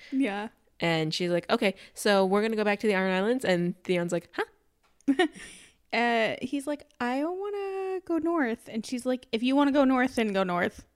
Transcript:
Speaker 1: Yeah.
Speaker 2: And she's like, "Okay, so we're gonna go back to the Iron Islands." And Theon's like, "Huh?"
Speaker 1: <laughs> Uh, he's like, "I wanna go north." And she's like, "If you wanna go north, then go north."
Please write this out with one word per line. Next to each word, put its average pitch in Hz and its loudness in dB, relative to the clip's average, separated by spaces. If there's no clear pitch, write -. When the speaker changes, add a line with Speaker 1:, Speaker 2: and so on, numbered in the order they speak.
Speaker 1:
Yeah. 214 -2
Speaker 2:
And 160 0
she's 175 -4
like, 170 -2
"Okay, 208 0
so 196 2
we're 196 2
gonna 220 -2
go 214 0
back 208 0
to 226 -2
the 202 2
Iron 185 0
Islands." 220 0
And 175 0
Theon's 175 -2
like, 170 -4
"Huh?" - -4
Speaker 1:
<laughs> - -20
Uh, 226 2
he's 277 -6
like, 294 -6
"I 254 -2
wanna 381 -4
go 330 -2
north." 311 -2
And 220 -6
she's 240 -6
like, 254 -2
"If 226 -2
you 262 2
wanna 285 4
go 285 6
north, 262 2
then 220 0
go 190 2
north." 180 -2